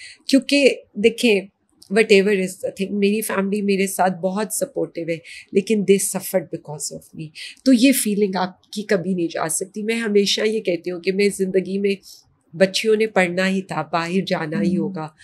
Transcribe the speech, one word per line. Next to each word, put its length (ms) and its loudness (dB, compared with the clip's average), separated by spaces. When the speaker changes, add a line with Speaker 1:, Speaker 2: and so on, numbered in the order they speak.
Speaker 1:
क्योंकि 560 4
देखें, 500 2
whatever 400 4
is 180 0
the 200 -8
thing, 200 -6
मेरी 320 0
फैमिली 400 -2
मेरे 240 0
साथ 240 0
बहुत 440 -4
सपोर्टिव 560 -6
है, 100 -6
लेकिन 300 0
they 180 4
suffered 400 -4
because 500 -12
of 280 -16
me। 60 -10
तो 80 6
ये 200 6
फीलिंग 440 0
आपकी 460 -6
कभी 320 -2
नहीं 140 -2
जा 200 -4
सकती। 340 -8
मैं 120 -2
हमेशा 500 0
ये 160 0
कहती 300 -4
हूँ 100 -8
कि 120 -2
मैं 180 2
ज़िंदगी 480 -2
में, 180 0
बच्चियों 400 2
ने 100 2
पढ़ना 380 0
ही 180 0
था, 300 -6
बाहर 280 0
जाना 400 -4
ही 100 0
Speaker 2:
हम्म। 120 0
Speaker 1:
होगा, 420 -8